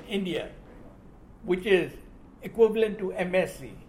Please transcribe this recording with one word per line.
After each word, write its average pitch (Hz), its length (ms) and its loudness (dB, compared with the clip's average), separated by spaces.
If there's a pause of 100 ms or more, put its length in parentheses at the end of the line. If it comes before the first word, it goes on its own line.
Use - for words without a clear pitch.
India, 190 420 -2 (920)
which 180 220 0
is 175 260 4 (500)
equivalent 220 560 4
to 185 140 -4
M 180 220 -2
S 180 240 2
c. 120 140 -14 (160)